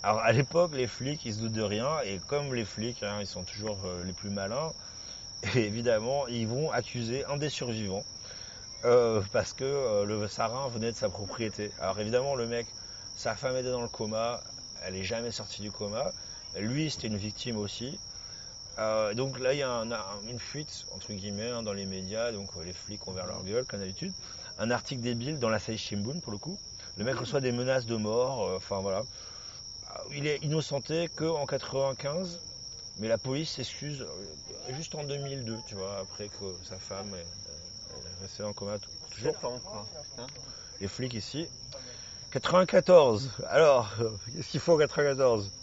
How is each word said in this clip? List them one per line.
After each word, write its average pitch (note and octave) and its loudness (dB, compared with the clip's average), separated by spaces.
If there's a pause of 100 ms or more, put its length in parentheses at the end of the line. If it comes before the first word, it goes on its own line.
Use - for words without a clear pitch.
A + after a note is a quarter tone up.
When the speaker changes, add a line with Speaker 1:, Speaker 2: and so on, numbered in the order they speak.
Speaker 1:
Alors G#2+ 4
à C3 8
l'époque, D#3 6
les B2+ 4
flics, C#3 -4
ils A2+ -2
se G#2+ -4
doutent A2 0
de A2 2
rien, A#2 2
et G2 -2
comme C#3+ 0
les A#2 0
flics, A2+ -4
hein, G#2 -2
ils G2+ -4
sont F#2 -8
toujours, G#2 -4
euh, F2+ -4
les F#2 -4
plus G2 -6
malins, G#2+ -2 (720)
<laughs> G2+ 0
et B2+ 6
évidemment, A#2 2
ils A#2 0
vont C3+ 0
accuser A#2+ -2
un C#3+ -2
des D3 0
survivants, A2 -2 (800)
euh, A#2+ 8 (100)
parce G#2 2
que, - -4
euh, C3 4
le G#2+ 0
sarin A#2 0
venait A#2 0
de A2+ -6
sa A2 0
propriété. G#2 -2
Alors F#2+ 0
évidemment, B2 2
le A#2 0
mec, A#2 -2 (480)
sa A2+ -2
femme B2+ -2
était B2+ 0
dans B2 0
le A#2+ -4
coma, A2+ -2 (420)
elle F#2 -6
est F#2+ -4
jamais A2+ -2
sortie G#2 -8
du G#2 -6
coma, G#2+ -4 (460)
lui, C3 0
c'était - -6
une G#2+ 0
victime G#2+ -4
aussi. A#2 -4 (800)
Euh, A2 2
donc B2+ -2
là, B2+ 4
il D3 0
y C#3+ 2
a C3 0
un, A#2 0
un, A2 -2 (260)
une B2 -8
fuite, - -10
entre G2+ -10
guillemets, G2+ -4
hein, A#2+ -4
dans G#2+ -2
les G2 -4
médias, F#2+ -2
donc, G2 -6
euh, E2 -8
les F2+ -8
flics - -10
ont F#2+ -8
ouvert F#2 -6
leur F2+ -6
gueule, G#2+ 0
comme G#2 -6
d'habitude, G2 -6 (480)
un A2+ 0
article B2 -2
débile A#2+ -2
dans A#2 2
l'Asahi G#2+ 0
Shimbun, G#2+ -4
pour A#2+ -8
le G#2 -6
coup. F3+ -8 (400)
Le G2 -2
mec B2+ 0
reçoit C3+ 0
des B2+ 4
menaces B2 2
de A#2 0
mort, A2+ 2
euh, F#2 0
enfin, G2 -2
voilà. F#2+ 2 (1080)
Il C#3+ -2
est D3 2
innocenté D#3 0
que D#3+ 0
en D#3 4
quatre-vingt-quinze, C#3+ 2 (600)
mais G#2+ 0
la A2+ 6
police C3+ 2
s'excuse, C#3 -4
euh, F2 -10
juste D#3 -6
en D3+ -4
deux C#3+ -2
mille C#3 -4
deux, A2 -4 (100)
tu A2 -10
vois, G2 -2
après G2+ -8
que G2+ -10 (180)
sa F#2+ -12
femme G2 -8
est, F#2 -8
euh, - -12
est F2+ -12
restée G2 -8
en G#2 -4
coma G2+ -6
tout, - -14 (220)
toujours. A#2 -2
Speaker 2:
Sept - -8
ans, B2 -4
quoi, G#3 -10 (260)
putain. A#2+ -12 (520)
Speaker 1:
Les G2 -4
flics B2 -4
ici. C3+ -4 (840)
Quatre-vingt-quatorze, E3 10 (200)
alors, C3 10 (100)
euh, A2+ 2 (260)
qu'est-ce D#3+ -6
qu'ils D3+ 0
font E3+ 8
en - 6
quatre-vingt-quatorze ? C3+ 6 (120)